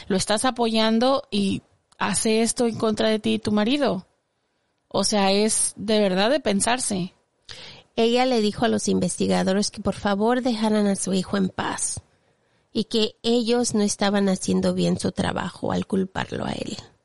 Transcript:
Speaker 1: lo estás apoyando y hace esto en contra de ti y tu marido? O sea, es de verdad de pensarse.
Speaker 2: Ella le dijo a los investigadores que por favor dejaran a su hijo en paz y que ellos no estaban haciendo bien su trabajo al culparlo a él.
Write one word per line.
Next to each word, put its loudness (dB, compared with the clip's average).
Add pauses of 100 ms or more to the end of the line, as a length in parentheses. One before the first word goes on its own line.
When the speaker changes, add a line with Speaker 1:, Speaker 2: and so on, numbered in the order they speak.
Speaker 1:
lo 0
estás 0
apoyando 2
y -2 (380)
hace 0
esto 0
en -2
contra 0
de 0
ti 0
y -2
tu -2
marido? 0 (800)
O 0
sea, 2
es 0
de 0
verdad 2
de 2
pensarse. -2 (840)
Speaker 2:
Ella 4
le 2
dijo 0
a 4
los 0
investigadores 0
que -14
por -2
favor 0
dejaran 2
a 2
su -4
hijo -2
en 2
paz -6 (680)
y -2
que -2
ellos 2
no 2
estaban 2
haciendo 0
bien 0
su -2
trabajo -4
al -4
culparlo -4
a -6
él. -8 (280)